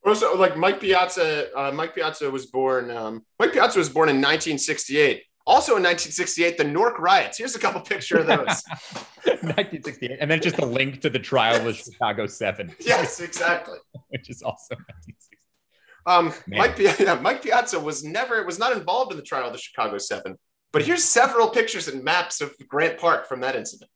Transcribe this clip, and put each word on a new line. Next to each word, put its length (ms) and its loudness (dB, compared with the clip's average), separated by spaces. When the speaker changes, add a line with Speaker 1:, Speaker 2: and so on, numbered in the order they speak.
Speaker 1:
Also, 280 2
like, 220 4
Mike 240 2
Piazza, 720 0
uh, 180 -2
Mike 220 -6
Piazza 360 -4
was 160 -8
born, 440 -2
um, 340 -8
Mike 140 2
Piazza 260 4
was 120 0
born 180 4
in 120 4
nineteen 360 0
sixty-eight. 680 0
Also 300 4
in 60 2
nineteen 300 0
sixty-eight, 440 0
the 80 2
Newark 340 0
riots. 380 2
Here's 180 -6
a 40 -8
couple 240 -2
pictures 380 0
of 60 0
those. 420 2
Speaker 2:
<laughs> 760 -6
Nineteen 400 -2
sixty-eight. 380 -10
And 100 -2
then 100 2
just 180 0
a 60 0
link 380 -2
to 80 0
the 80 -2
trial 500 2
of 80 -4
Chicago 500 -4
Seven. 540 -6
Speaker 1:
Yes, 400 0
exactly. 560 -4
Speaker 2:
<laughs> 140 -20
Which 220 -12
is 100 -16
also 340 -10
nineteen 440 -20
sixty. 180 -20
Speaker 1:
Um, 260 6
Speaker 2:
Man. 120 -4
Speaker 1:
Mike 180 2
Pi-, 220 4
<laughs> 60 4
yeah, 120 4
Mike 260 -2
Piazza 360 0
was 240 -6
never, 420 -4
was 140 -8
not 140 0
involved 400 -2
in 60 -10
the 40 -14
trial 240 -6
of 60 -8
the 60 -14
Chicago 400 -6
Seven. 380 -8
But 100 2
here's 220 2
several 460 4
pictures 380 -2
and 140 -10
maps 380 -2
of 140 -8
Grant 300 -2
Park 300 0
from 120 -6
that 140 -2
incident. 420 -10